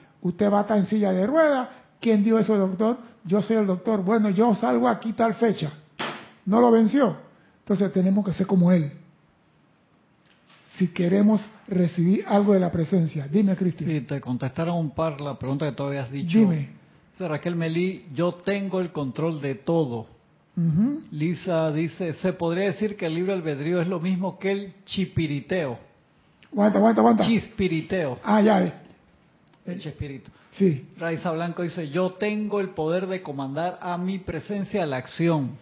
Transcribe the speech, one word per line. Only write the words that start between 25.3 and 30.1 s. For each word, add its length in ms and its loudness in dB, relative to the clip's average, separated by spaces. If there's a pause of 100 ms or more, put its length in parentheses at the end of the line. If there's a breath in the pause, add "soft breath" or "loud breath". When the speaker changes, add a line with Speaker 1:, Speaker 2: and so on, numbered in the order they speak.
Speaker 1:
Aguanta, 260 2
aguanta, 240 4
aguanta. 240 6
Speaker 2:
Chispiriteo. 1000 -2
Speaker 1:
Ah, 180 4
ya. 240 6
Eh. 80 -4 (920)
Speaker 2:
El 160 -10
chispirito. 480 -12 (220 soft breath)